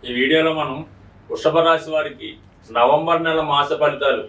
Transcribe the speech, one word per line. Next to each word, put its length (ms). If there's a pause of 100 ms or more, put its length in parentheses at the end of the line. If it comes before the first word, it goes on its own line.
ఈ 100
వీడియోలో 420
మనం 180 (540)
వృషభ 260 (100)
రాశి 240
వారికి 380 (420)
నవంబర్ 560
నెల 140 (100)
మాస 180 (120)
ఫలితాలు 480